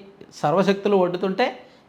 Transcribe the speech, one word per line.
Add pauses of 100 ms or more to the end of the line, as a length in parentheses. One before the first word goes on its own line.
(340)
సర్వశక్తులు
ఒడ్డుతుంటే, (300)